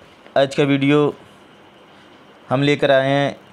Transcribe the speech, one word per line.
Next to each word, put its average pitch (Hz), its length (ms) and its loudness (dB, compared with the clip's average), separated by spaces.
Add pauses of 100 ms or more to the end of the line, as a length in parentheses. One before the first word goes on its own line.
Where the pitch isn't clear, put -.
(420)
आज 139 140 -2
का 151 80 0
वीडियो 139 520 0 (1300)
हम 131 120 -2
लेकर 143 300 0
आए 135 160 2
हैं 139 320 -2 (140)